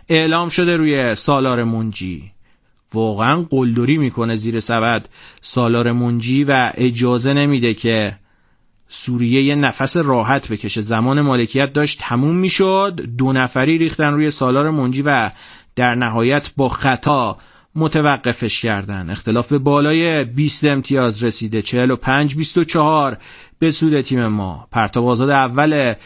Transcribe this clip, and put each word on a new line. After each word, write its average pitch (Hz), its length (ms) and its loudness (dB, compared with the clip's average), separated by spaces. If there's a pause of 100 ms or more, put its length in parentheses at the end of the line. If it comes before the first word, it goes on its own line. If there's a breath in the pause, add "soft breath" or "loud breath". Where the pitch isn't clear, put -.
اعلام 165 400 2
شده 175 280 2
روی 139 380 2
سالار 131 500 0
منجی. 98 640 -6 (640)
واقعاً 113 480 0
قلدری 127 560 2
می‌کنه 117 380 -2
زیر 113 240 -4
سبد 113 480 -2 (320 loud breath)
سالار 120 520 0
منجی 120 520 0
و 131 300 2
اجازه 123 580 0
نمیده 139 420 2
که 107 420 -2 (720)
سوریه 123 540 0
یه 143 120 2
نفس 135 420 0
راحت 135 520 0
بکشه. 110 320 -6
زمان 117 400 0
مالکیت 135 520 0
داشت 147 280 -2
تموم 135 340 0
می‌شد، 190 640 0 (180)
دو 131 140 2
نفری 131 460 0
ریختن 156 360 0
روی 151 160 2
سالار 139 400 0
منجی 135 320 -2
و 135 280 0 (460 loud breath)
در 123 180 2
نهایت 123 640 0
با 135 120 2
خطا 131 680 -2 (360 soft breath)
متوقفش 147 880 0
کردن. 98 480 -4
اختلاف 110 380 -2
به 143 100 0
بالای 147 640 2
بیست 139 400 -2
امتیاز 127 600 0
رسیده. 110 380 -2
چهل 123 280 0
و 127 60 0
پنج 139 400 0
بیست 156 220 -2
و 170 60 2
چهار 151 540 0 (400 loud breath)
به 165 120 2
سود 151 300 2
تیم 127 260 0
ما. 101 460 -4
پرتاب 120 340 0
آزاد 123 240 2
اول 139 640 2 (120)